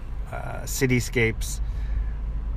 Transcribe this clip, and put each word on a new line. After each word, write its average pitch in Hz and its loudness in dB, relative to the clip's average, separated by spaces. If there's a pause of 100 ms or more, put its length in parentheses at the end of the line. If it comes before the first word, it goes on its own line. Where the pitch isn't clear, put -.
(320)
uh, - -6
cityscapes, 123 2 (960)